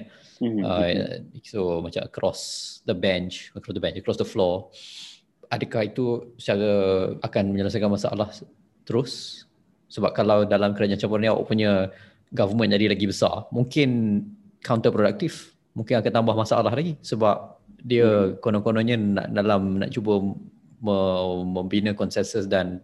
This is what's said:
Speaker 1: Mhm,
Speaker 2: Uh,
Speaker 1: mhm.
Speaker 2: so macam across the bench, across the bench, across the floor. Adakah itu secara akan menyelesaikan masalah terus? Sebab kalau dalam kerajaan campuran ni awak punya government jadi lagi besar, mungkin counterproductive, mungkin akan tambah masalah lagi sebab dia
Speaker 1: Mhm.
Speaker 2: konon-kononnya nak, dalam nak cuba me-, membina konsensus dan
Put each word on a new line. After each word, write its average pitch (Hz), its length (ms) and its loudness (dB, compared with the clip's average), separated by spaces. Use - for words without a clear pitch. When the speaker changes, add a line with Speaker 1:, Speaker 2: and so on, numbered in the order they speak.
Speaker 1:
Mhm, 113 240 -2
Speaker 2:
Uh, 90 560 -2
Speaker 1:
mhm. - 240 -20
Speaker 2:
so 87 400 -2
macam - 160 -6
across - 380 -4
the 104 60 0
bench, 90 580 -2
across - 240 -10
the 92 60 -10
bench, 92 180 -4
across - 160 -2
the 107 80 -2
floor. 95 480 -2
Adakah 110 380 -4
itu 120 480 -4
secara 104 320 0
akan 110 320 -2
menyelesaikan 101 400 0
masalah 104 400 -2
terus? - 580 -6
Sebab 101 240 -2
kalau 104 320 4
dalam 101 260 2
kerajaan 101 240 0
campuran 107 300 0
ni - 20 4
awak 104 160 0
punya 101 460 2
government 107 420 2
jadi 104 180 4
lagi 101 140 0
besar, 98 460 0
mungkin 120 720 2
counterproductive, 113 880 0
mungkin 113 220 0
akan 107 120 0
tambah 113 240 2
masalah 110 380 2
lagi 156 220 -2
sebab - 540 0
dia 120 220 4
Speaker 1:
Mhm. 98 340 2
Speaker 2:
konon-kononnya 113 560 0
nak, 101 320 0
dalam 104 320 2
nak - 100 -4
cuba 104 300 0
me-, 92 640 0
membina 95 480 -2
konsensus 98 560 -2
dan 92 340 0